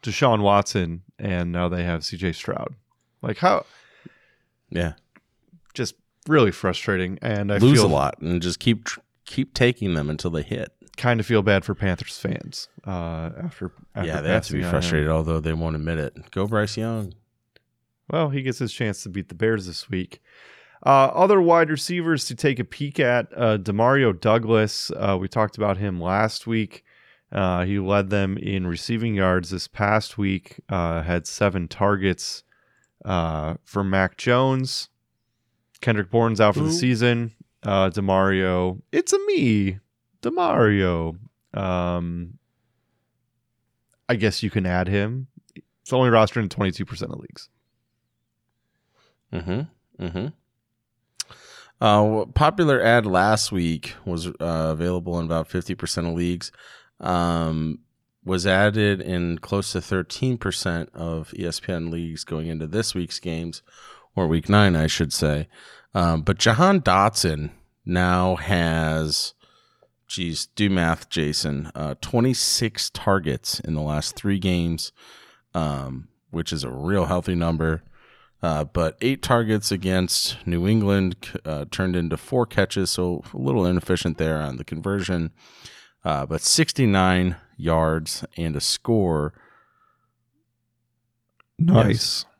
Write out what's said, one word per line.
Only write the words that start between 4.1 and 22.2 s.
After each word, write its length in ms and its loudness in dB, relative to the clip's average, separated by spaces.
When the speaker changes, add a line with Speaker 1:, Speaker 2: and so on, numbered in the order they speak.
Speaker 2:
Yeah. 240 -2
Speaker 1:
Just 220 -6
really 240 6
frustrating, 720 -2
and 320 -2
I 40 2
Speaker 2:
Lose 220 8
Speaker 1:
feel 80 6
Speaker 2:
a 60 4
lot 260 0
and 220 -2
just 180 -4
keep 240 0
tr-, 160 -10
keep 280 -4
taking 400 0
them 160 -2
until 220 -4
they 100 -4
hit. 320 -8
Speaker 1:
Kinda 260 0
feel 200 2
bad 200 4
for 120 -4
Panthers 420 -4
fans, 520 -8
uh, 420 -6
after, 280 -10
after 140 -4
Speaker 2:
Yeah, 140 -4
they 80 -2
have 180 0
to 60 -6
be 80 -2
Speaker 1:
passing 20 -4
on 0 -
him. 80 -2
Speaker 2:
frustrated, 380 2
although 300 0
they 140 -2
won't 220 -2
admit 240 -4
it. 320 -10
Go 160 -2
Bryce 280 -2
Young. 380 -6
Speaker 1:
Well, 200 0
he 120 -4
gets 160 -4
his 160 -4
chance 300 -4
to 60 -12
beat 200 -8
the 60 -16
Bears 320 0
this 240 -12
week. 320 -6
Uh, 300 8
other 260 6
wide 300 6
receivers 560 -2